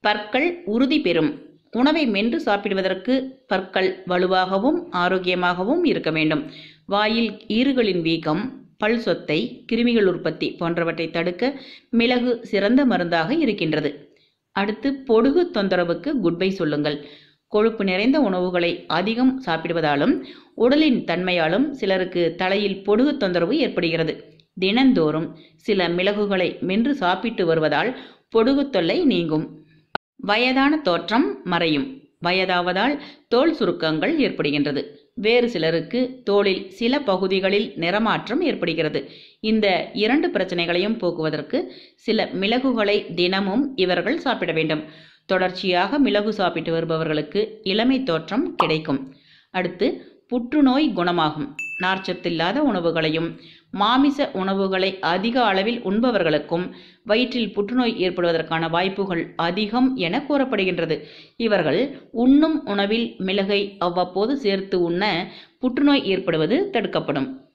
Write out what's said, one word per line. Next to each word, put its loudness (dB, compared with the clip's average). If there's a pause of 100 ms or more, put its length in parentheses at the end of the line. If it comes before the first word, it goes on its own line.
பற்கள் 0
உறுதி 2
பெறும். 0 (300)
உணவை 2
மென்று 0
சாப்பிடுவதற்கு -2
பற்கள் -2
வலுவாகவும் 0
ஆரோக்கியமாகவும் 0
இருக்க 0
வேண்டும். 0 (340)
வாயில் 0
ஈறுகளின் 2
வீக்கம், -2 (120)
பல் 0
சொத்தை, -4
கிருமிகள் 2
உற்பத்தி -2
போன்றவற்றை -4
தடுக்க -4 (280)
மிளகு 2
சிறந்த 2
மருந்தாக 2
இருக்கின்றது. -2 (360)
அடுத்து, -2
பொடுகு 4
தொந்தரவுக்கு 0
குட்பை 0
சொல்லுங்கள். -2 (420)
கொழுப்பு 2
நிறைந்த 2
உணவுகளை 0
அதிகம் 0
சாப்பிடுவதாலும் 0 (320)
உடலின் 4
தன்மையாலும் 0
சிலருக்கு -2
தலையில் 0
பொடுகு 2
தொந்தரவு 0
ஏற்படுகிறது. -2 (160)
தினந்தோறும் 2 (200)
சில 0
மிளகுகளை 0
மென்று 0
சாப்பிட்டு -2
வருவதால் 0 (300)
பொடுகு 2
தொல்லை 0
நீங்கும். 0 (640)
வயதான 2
தோற்றம் 0
மறையும். -2 (180)
வயதாவதால் 0 (260)
தோல் 2
சுருக்கங்கள் 0
ஏற்படுகின்றது. 0 (300)
வேறு 2
சிலருக்கு -2
தோலில் 0
சில 0
பகுதிகளில் 0
நிறமாற்றம் 0
ஏற்படுகிறது. -2 (300)
இந்த 0
இரண்டு 2
பிரச்சனைகளையும் 0
போக்குவதற்கு -2 (220)
சில -2
மிளகுகளை 0
தினமும் 0
இவர்கள் 0
சாப்பிட -2
வேண்டும். 0 (420)
தொடர்ச்சியாக 0
மிளகு 2
சாப்பிட்டு -2
வருபவர்களுக்கு -2
இளமை 2
தோற்றம் -2
கிடைக்கும். -2 (380)
அடுத்து, -4 (100)
புற்றுநோய் 2
குணமாகும். 0 (360)
நார்ச்சத்தில்லாத -2
உணவுகளையும் 0 (320)
மாமிச 2
உணவுகளை 0
அதிக 0
அளவில் 0
உண்பவர்களுக்கும் 0 (320)
வயிற்றில் 0
புற்றுநோய் -2
ஏற்படுவதற்கான 0
வாய்ப்புகள் -2
அதிகம் 0
என -2
கூறப்படுகின்றது. 0 (320)
இவர்கள் 0 (140)
உண்ணும் 4
உணவில் -2
மிளகை -2
அவ்வப்போது -2
சேர்த்து -2
உண்ண -2 (280)
புற்றுநோய் 2
ஏற்படுவது 0
தடுக்கப்படும். -2 (260)